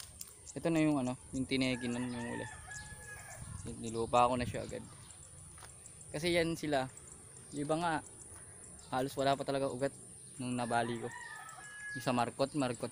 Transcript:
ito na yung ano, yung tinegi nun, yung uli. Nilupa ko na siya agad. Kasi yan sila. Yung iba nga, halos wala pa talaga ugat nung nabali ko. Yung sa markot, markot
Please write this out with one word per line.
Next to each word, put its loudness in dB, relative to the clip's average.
ito 2
na 6
yung 6
ano, 2
yung 2
tinegi 2
nun, 0
yung -4
uli. -4
Nilupa 6
ko 6
na 2
siya -4
agad. -8
Kasi 2
yan 4
sila. 2
Yung -4
iba 4
nga, 2
halos 0
wala 4
pa -6
talaga 2
ugat 0
nung -2
nabali 2
ko. -6
Yung -4
sa 2
markot, 4
markot 0